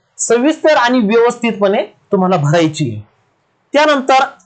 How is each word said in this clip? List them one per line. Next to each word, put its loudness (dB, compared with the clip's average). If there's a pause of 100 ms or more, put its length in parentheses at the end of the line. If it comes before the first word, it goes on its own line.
(180)
सविस्तर 0
आणि 2
व्यवस्थितपणे 0 (280)
तुम्हाला 0
भरायची -2
आहे. -12 (760)
त्यानंतर 2 (220)